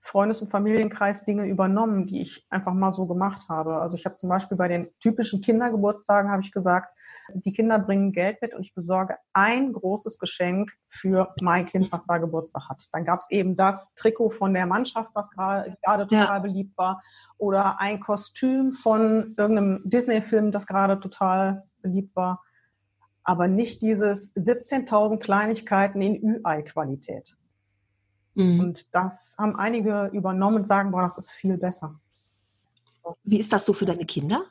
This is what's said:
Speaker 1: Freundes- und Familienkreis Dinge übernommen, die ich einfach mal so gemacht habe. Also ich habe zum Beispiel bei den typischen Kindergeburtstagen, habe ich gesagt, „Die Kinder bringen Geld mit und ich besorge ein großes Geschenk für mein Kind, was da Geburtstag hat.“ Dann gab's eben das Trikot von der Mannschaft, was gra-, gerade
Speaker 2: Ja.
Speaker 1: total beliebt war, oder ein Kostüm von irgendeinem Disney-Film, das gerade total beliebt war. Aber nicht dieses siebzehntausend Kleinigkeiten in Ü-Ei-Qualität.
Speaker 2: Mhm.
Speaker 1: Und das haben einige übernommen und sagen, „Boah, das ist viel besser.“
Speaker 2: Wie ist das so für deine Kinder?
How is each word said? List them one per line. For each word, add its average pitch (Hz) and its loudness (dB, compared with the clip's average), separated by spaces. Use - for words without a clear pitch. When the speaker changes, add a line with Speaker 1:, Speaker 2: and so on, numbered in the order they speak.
Speaker 1:
Freundes- 214 0
und 208 -10
Familienkreis 208 0
Dinge 208 -2
übernommen, 196 2
die 190 -6
ich - -14
einfach 190 -4
mal 190 0
so 185 -4
gemacht 185 -4
habe. 160 -4
Also 170 -6
ich - -8
habe 180 -8
zum 180 -6
Beispiel 190 -2
bei 180 0
den 175 -2
typischen 220 0
Kindergeburtstagen, 208 2
habe 196 0
ich 196 -10
gesagt, 185 0
„Die 190 -4
Kinder 226 2
bringen 196 2
Geld 196 -2
mit 226 -8
und - -10
ich 190 -14
besorge 185 -2
ein 233 2
großes 202 -4
Geschenk 185 -2
für 190 0
mein 180 2
Kind, 190 0
was 170 -8
da 175 0
Geburtstag 160 -6
hat.“ - -16
Dann 160 -4
gab's 175 -2
eben 185 0
das 190 0
Trikot 220 0
von 196 0
der 185 2
Mannschaft, 226 -2
was 208 -6
gra-, 196 -4
gerade 202 2
Speaker 2:
Ja. 214 6
Speaker 1:
total 202 0
beliebt 196 -6
war, 185 -2
oder 196 0
ein 202 -4
Kostüm 254 -2
von 220 2
irgendeinem 202 2
Disney-Film, 214 2
das 202 -4
gerade 196 2
total 190 0
beliebt 190 -2
war. 180 -2
Aber 175 4
nicht 214 0
dieses 208 0
siebzehntausend 220 0
Kleinigkeiten 202 0
in 196 0
Ü-Ei-Qualität. 151 -4
Speaker 2:
Mhm. 180 6
Speaker 1:
Und 175 -2
das 185 -2
haben 208 0
einige 208 0
übernommen 190 0
und 196 -2
sagen, 196 2
„Boah, 180 0
das 175 -2
ist - -14
viel 190 -2
besser.“ 165 -8
Speaker 2:
Wie 208 2
ist 214 -2
das 196 0
so 208 2
für 196 0
deine 175 -2
Kinder? 185 -4